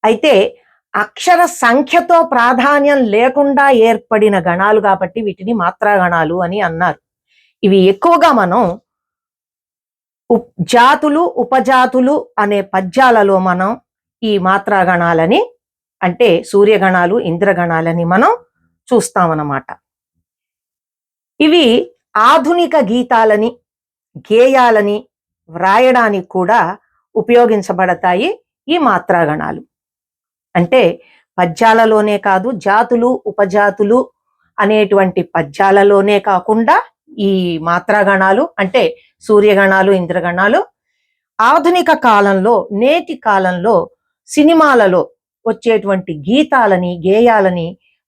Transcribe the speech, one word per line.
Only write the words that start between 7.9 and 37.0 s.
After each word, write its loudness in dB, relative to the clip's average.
మనం -2
ఉప్-, -2
జాతులు, 2
ఉపజాతులు 0
అనే -2
పద్యాలలో 0
మనం -4
ఈ -2
మాత్రాగణాలని 0
అంటే 0
సూర్యగణాలు, 0
ఇంద్రగణాలని -2
మనం 0
చూస్తామన్నమాట. -2
ఇవి 2
ఆధునిక 0
గీతాలని, 0
గేయాలని 0
వ్రాయడానికి 0
కూడా -2
ఉపయోగించబడతాయి 0
ఈ -2
మాత్రాగణాలు. -2
అంటే 0
పద్యాలలోనే 0
కాదు, -2
జాతులు, -2
ఉపజాతులు -2
అనేటువంటి 0
పద్యాలలోనే 2
కాకుండా 0